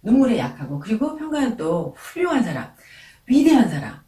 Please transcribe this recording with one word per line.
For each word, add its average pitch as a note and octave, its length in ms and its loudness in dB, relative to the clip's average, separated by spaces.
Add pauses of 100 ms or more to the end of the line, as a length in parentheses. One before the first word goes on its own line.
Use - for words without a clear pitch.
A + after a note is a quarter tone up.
눈물에 A#3+ 360 2
약하고, C#3+ 420 -8
그리고 A3 360 -4
평관은 D4+ 400 -4
또 E3 400 -4
훌륭한 E4 460 -2
사람, D3 300 -6 (540)
위대한 C4+ 420 6
사람 D3 260 -8 (140)